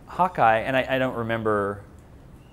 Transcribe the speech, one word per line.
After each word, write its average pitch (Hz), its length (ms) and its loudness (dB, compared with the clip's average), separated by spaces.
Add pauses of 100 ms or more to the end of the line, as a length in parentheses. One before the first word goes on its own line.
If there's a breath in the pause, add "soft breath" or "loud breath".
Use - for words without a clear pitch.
Hawkeye, 127 540 2
and 131 140 -2
I, 131 140 0
I 131 80 0
don't 131 180 -2
remember 107 680 -2 (680)